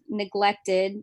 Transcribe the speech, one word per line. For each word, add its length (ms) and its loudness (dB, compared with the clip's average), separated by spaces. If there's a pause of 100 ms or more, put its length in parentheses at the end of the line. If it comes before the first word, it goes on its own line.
neglected, 960 0